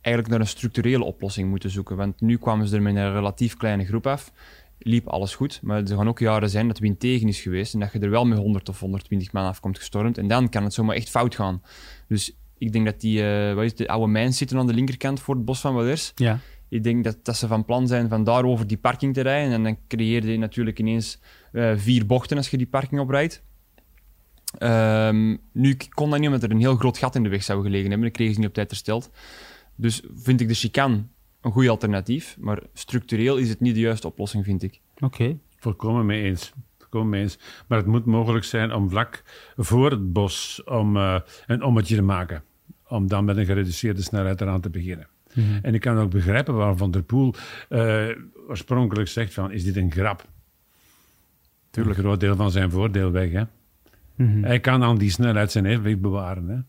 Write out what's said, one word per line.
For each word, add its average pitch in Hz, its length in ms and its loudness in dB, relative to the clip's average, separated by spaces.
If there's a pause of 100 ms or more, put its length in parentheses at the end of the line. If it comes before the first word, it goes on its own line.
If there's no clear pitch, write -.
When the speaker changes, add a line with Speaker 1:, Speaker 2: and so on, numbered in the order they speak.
Speaker 1:
eigenlijk 117 340 0
naar 113 40 2
een 107 140 0
structurele 120 500 0
oplossing 98 460 -4
moeten 98 200 -4
zoeken. 95 260 -6
Want 98 260 -4
nu 113 160 2
kwamen 107 300 0
ze 104 80 0
er 104 60 2
met 101 140 2
een 98 180 0
relatief 104 440 -2
kleine 101 280 0
groep 110 220 -2
af. 135 240 -4 (480)
Liep 117 280 0
alles 98 280 -4
goed, - 260 -4
maar 104 200 -2
er 98 60 -2
gaan 104 200 0
ook 113 120 -2
jaren 107 300 2
zijn 104 180 0
dat 110 120 -2
wind 104 200 0
tegen 123 280 2
is 101 140 0
geweest 92 320 -4
en 107 60 -2
dat 101 120 -2
je - 80 -4
er 101 100 0
wel 117 160 2
met 113 120 4
honderd 101 320 0
of 95 100 -10
honderdtwintig 95 520 -4
man 95 140 -2
afkomt 95 320 -6
gestormd. 110 400 -2
En 101 100 -2
dan 120 220 2
kan 104 140 0
het 104 100 -2
zomaar 110 220 0
echt 110 140 -6
fout 120 260 0
gaan. 92 260 -4 (460)
Dus - 280 -2 (220)
ik 113 140 -4
denk 110 140 2
dat 107 160 -2
die, 107 260 2
eh, 104 260 0
wat 104 100 0
is 117 60 0
het, - 80 -8
de 113 100 -2
oude 110 240 0
mijns 120 260 2
zitten 127 200 -2
aan 127 100 2
de 117 60 2
linkerkant 131 460 -2
voor 139 160 -4
het 117 100 -2
Bos 127 140 -2
van 139 140 -2
Wallers. 127 420 -2
Speaker 2:
Ja. 117 240 2 (300)
Speaker 1:
Ik 113 140 -4
denk 117 200 2
dat, 110 220 -2
dat 117 120 -4
ze 120 100 -2
van 110 180 0
plan 127 220 0
zijn 120 220 2
van 110 140 2
daarover 120 440 2
die 107 100 -2
parking 127 360 0
te 135 80 0
rijden. 135 320 0
En 110 100 0
dan 110 140 -2 (100)
creëer 113 420 0
je 113 80 0
natuurlijk 113 420 -4
ineens, 110 400 -2 (320)
eh, 117 240 2
vier 110 300 2
bochten 127 320 0
als 139 120 -4
je 135 80 -2
die 123 100 -2
parking 139 340 -2
oprijdt. 139 420 -2 (1120)
Ehm, 110 760 2 (160)
nu 135 220 2
k-, - 160 -8
kon 147 200 -2
dat 147 100 2
niet, 151 80 2
omdat 131 160 2
er 110 80 0
een 110 80 4
heel 127 160 4
groot 120 220 2
gat 127 180 -2
in 120 80 2
de 104 60 0
weg 101 140 -2
zou 101 200 -2
gelegen 98 260 0
hebben. 104 120 0
Dan 117 100 0
kregen 110 220 0
ze 107 60 0
niet 107 100 2
op - 60 -8
tijd 104 140 -2
hersteld. 110 400 -6 (680)
Dus 113 260 -2 (140)
vind 123 260 2
ik 113 60 2
de 113 60 2
chicane 117 500 0 (380)
een 90 100 -2
goed 127 160 4
alternatief. 110 720 -2
Maar 104 200 -4 (140)
structureel 123 640 -2
is 123 120 0
het 107 100 -4
niet 120 140 2
de 110 60 0
juiste 113 280 0
oplossing, 104 360 -4
vind 95 200 -2
ik. - 160 -10 (200)
Speaker 2:
Oké. 135 380 -2 (200)
Speaker 3:
Volkomen 113 480 -2
mee 107 180 0
eens. 95 300 -4 (240)
Volkomen 110 320 -4
mee 101 120 0
eens. 101 160 -4 (300)
Maar 117 100 2
het 98 100 2
moet 113 180 2
mogelijk 113 400 2
zijn 113 280 -2
om 101 160 0
vlak 104 340 -2 (320)
voor 127 360 4
het 98 220 -2
bos - 520 -2
om, 104 320 0
eh, 95 220 2 (280)
een 123 160 0
ommetje 113 320 2
te 104 60 2
maken. 90 420 -2 (440)
Om 98 200 -2
dan 101 180 0
met 101 120 0
een 104 80 2
gereduceerde 98 560 -2
snelheid 95 400 -2
eraan 95 200 -2
te 90 80 -8
beginnen. 87 380 -8 (260)
Speaker 2:
Mhm. 113 120 2 (160)
Speaker 3:
En 110 120 0
ik 110 80 2
kan 117 160 0
ook 107 140 2
begrijpen 101 440 2
waarom 104 220 2
Van 95 140 0
der 90 120 0
Poel, 127 300 2 (360)
eh, 110 380 0 (400)
oorspronkelijk 110 640 -2
zegt 113 240 -4
van: 95 180 -6
"Is 98 120 -4
dit 95 120 0
een 92 160 0
grap?" 98 340 -2 (1400)
Speaker 1:
Tuurlijk. 110 280 -2
Speaker 3:
Een 98 60 0
groot 101 160 2
deel 101 160 4
van 98 160 2
zijn 92 200 2
voordeel 95 400 0
weg, 90 200 0
hè. 98 120 0 (720)
Speaker 2:
Mhm. 104 280 4
Speaker 3:
Hij 120 160 2
kan 127 240 4
aan 117 140 4
die 101 140 4
snelheid 107 400 2
zijn 98 140 2
evenwicht 107 360 0
bewaren, 92 460 -4
hè. 107 100 -6 (120)